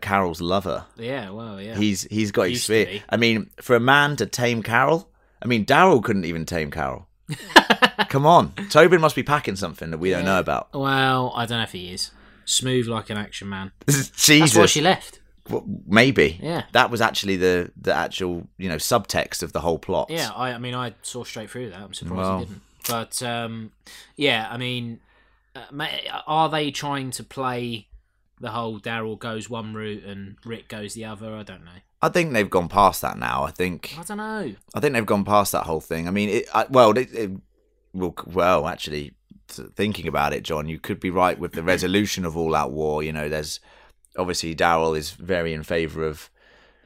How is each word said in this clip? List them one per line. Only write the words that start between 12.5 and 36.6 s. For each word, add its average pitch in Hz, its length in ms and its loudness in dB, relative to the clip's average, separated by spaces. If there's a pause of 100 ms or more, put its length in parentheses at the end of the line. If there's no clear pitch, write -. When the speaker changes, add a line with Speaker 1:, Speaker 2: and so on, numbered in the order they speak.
Speaker 2:
like 113 240 -6
an 107 60 -4
action 101 320 -10
man. 95 300 -8
Speaker 1:
<laughs> - 80 -4
Jesus. 143 520 6
Speaker 2:
That's 147 160 6
why 107 100 10
she - 160 2
left. - 380 0 (280)
Speaker 1:
Well, - 160 -6 (240)
maybe. 98 540 6
Speaker 2:
Yeah. 156 300 -4
Speaker 1:
That 120 180 4
was 117 120 -2
actually 101 360 0
the, 90 420 2
the 92 140 0
actual, 85 540 -4 (100)
you 95 120 -8
know, 80 80 -4
subtext - 680 -2
of 78 100 -10
the 82 60 -4
whole 82 180 0
plot. - 320 -2
Speaker 2:
Yeah, 151 260 -4
I, 123 180 -6
I 117 40 -10
mean, 123 160 -8
I 123 300 -8
saw 120 200 -10
straight 110 280 -14
through 123 180 -12
that. 90 100 -16
I'm 95 140 -16
surprised 90 240 -8
Speaker 1:
Well. 92 220 -2
Speaker 2:
he 90 60 -6
didn't. 92 160 -16 (260)
But, 113 340 -6
um, 117 500 -8 (440)
yeah, 120 340 0
I 117 80 -10
mean, 123 420 -6 (560)
uh, 127 60 -12 (100)
ma-, 147 140 -8 (400)
are 156 240 2
they 151 220 -2
trying 139 400 -6
to 120 120 -10
play 123 640 -6 (520)
the 120 100 -10
whole 113 300 -6
Daryl 113 400 -6
goes 110 300 -10
one 110 260 -8
route 107 280 -10
and 98 400 -14
Rick 113 260 -14
goes 104 260 -12
the 110 100 -12
other? 107 300 -12
I 107 80 -12
don't 95 200 -18
know. 85 80 -20 (300)
Speaker 1:
I 160 80 2
think 165 240 0
they've 104 160 2
gone 87 200 2
past 98 340 4
that 50 160 -4
now. 60 240 -2
I 73 80 -6
think 90 480 -6
Speaker 2:
I 170 40 -16
don't 208 140 -10
know. 214 360 -8 (200)
Speaker 1:
I 107 60 -6
think 139 140 2
they've 113 120 0
gone 101 200 2
past 101 260 4
that - 140 -2
whole 80 160 -2
thing. 82 260 -6
I 90 40 -4
mean, 104 180 0
it, 107 160 0 (100)
I, 110 140 2